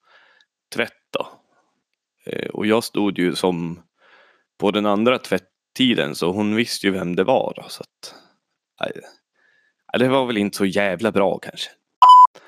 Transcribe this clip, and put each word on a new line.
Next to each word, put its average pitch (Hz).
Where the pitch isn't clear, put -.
tvätt -
då. -
Eh, -
och -
jag 110
stod 98
ju 87
som 85
på 98
den 104
andra 110
tvätttiden, 92
så 82
hon 104
visste -
ju 98
vem 87
det 95
var 123
då, -
så -
att, -
nej. -
Ja, 95
det 123
var 131
väl 120
inte 101
så 101
jävla 98
bra 98
kanske. -